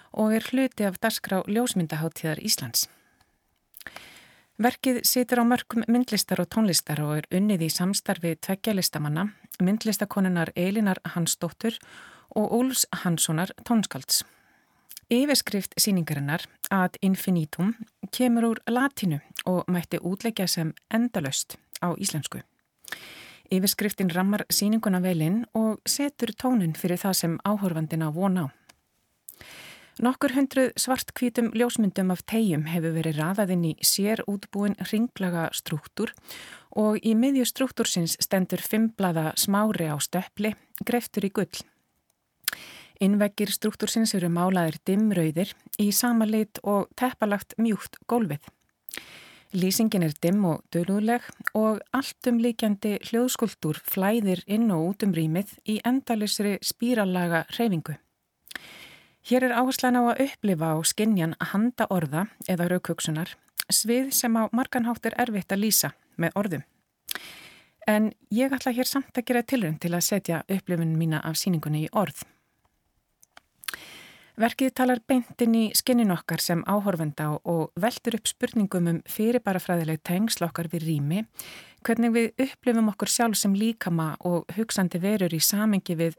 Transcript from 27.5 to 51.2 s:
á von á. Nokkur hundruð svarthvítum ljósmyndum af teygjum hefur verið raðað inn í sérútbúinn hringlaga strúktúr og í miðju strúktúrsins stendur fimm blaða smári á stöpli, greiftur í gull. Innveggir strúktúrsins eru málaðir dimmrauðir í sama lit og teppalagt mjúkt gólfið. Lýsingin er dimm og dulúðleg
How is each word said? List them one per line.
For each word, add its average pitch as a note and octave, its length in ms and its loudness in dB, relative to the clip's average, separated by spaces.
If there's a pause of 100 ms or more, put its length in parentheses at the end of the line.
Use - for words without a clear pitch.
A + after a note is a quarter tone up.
á D3+ 80 -2
von F#3 320 0
á. - 20 -2 (1500)
Nokkur C4 320 0
hundruð C4 380 2 (100)
svarthvítum B3 720 -2
ljósmyndum G#3 600 0
af F3 100 -6
teygjum F3 480 0
hefur E3 240 0
verið D#3+ 240 -2
raðað F#3+ 320 0
inn F3 160 2
í D#3 40 0 (120)
sérútbúinn G3+ 960 -2
hringlaga F#3 720 -2
strúktúr - 600 -6 (580)
og G#3+ 320 2
í A3+ 160 2
miðju C4 300 4
strúktúrsins - 760 0
stendur F#3 400 0
fimm A3 320 0
blaða E3 400 0
smári G3 560 2
á D3 80 -2
stöpli, G#3 540 -4 (340)
greiftur A#3 400 -2
í F#3+ 80 -4
gull. F#3 160 -2 (1500)
Innveggir G3+ 480 2
strúktúrsins G#3+ 640 -2
eru F3 160 0
málaðir E3+ 560 2
dimmrauðir F#3+ 640 2 (240)
í G#3 160 2
sama A#3 320 4
lit G#3+ 400 0
og G3+ 320 2
teppalagt G#3+ 640 -2
mjúkt A3 480 -2
gólfið. G3+ 400 -2 (1040)
Lýsingin F#3+ 560 2
er D3+ 80 -2
dimm F#3+ 320 2
og D#3 240 0
dulúðleg G#3 560 0 (320)